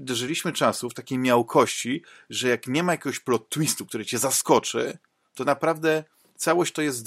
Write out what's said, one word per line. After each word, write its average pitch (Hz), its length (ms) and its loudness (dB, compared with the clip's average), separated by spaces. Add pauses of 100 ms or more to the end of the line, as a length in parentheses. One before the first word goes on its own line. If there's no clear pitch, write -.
dożyliśmy 131 520 -4
czasów 120 420 0
takiej 131 240 -6
miałkości, 127 840 2 (280)
że 117 180 -2
jak 117 180 0
nie 139 160 -2
ma 180 100 0
jakiegoś 143 280 -6
plot 117 280 -2
twistu, 147 380 -2
który 110 200 -8
cię 120 120 -4
zaskoczy, 131 800 2 (360)
to 127 100 -8
naprawdę 156 600 0 (320)
całość 165 360 0
to 156 100 -2
jest 123 240 -2